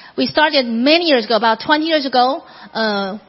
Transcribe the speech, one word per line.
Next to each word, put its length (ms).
we 80
started 400
many 400
years 180
ago, 120
about 280
twenty 220
years 180
ago. 380
Uh, 440